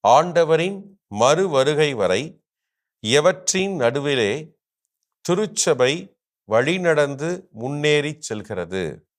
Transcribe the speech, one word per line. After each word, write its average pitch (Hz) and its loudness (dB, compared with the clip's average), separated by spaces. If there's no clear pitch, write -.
"ஆண்டவரின் 165 2
மறு 143 2
வருகை 143 0
வரை 104 -2
எவற்றின் 175 0
நடுவிலே 135 0
திருச்சபை 175 -2
வழிநடந்து 151 0
முன்னேறிச் 147 -2
செல்கிறது?" 92 -8